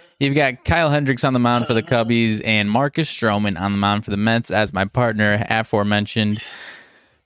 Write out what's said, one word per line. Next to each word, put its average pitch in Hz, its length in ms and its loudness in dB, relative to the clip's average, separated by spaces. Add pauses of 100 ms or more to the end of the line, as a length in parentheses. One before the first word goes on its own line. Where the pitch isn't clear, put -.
(200)
You've 139 160 0
got 135 300 0
Kyle 165 240 2
Hendricks 139 340 0
on 135 100 2
the 127 60 2
mound 120 280 2
for 123 60 0
the 113 100 2
Cubbies 117 600 2
and 104 280 2
Marcus 143 400 0
Stroman 104 480 0
on 98 120 -2
the 101 60 0
mound 104 260 0
for - 80 -10
the 101 60 -2
Mets. 113 340 0
As 104 220 0
my 95 120 0
partner 107 600 0
aforementioned, 104 920 0 (840)